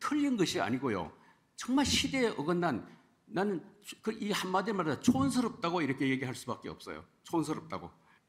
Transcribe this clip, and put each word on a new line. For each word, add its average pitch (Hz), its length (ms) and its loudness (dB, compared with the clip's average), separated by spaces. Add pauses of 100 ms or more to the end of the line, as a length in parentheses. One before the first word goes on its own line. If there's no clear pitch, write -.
틀린 285 360 2
것이 175 240 2
아니고요. 120 520 0 (440)
정말 269 280 2
시대에 254 440 2
어긋난, 160 580 0 (400)
나는 190 360 -2 (400)
그 220 100 -2
이 208 200 -2
한마디 185 400 0
말해서 156 280 0
촌스럽다고 240 840 2
이렇게 139 260 2
얘기할 131 260 0
수밖에 - 340 -8
없어요. 80 360 -10 (200)
촌스럽다고. 95 680 -4 (380)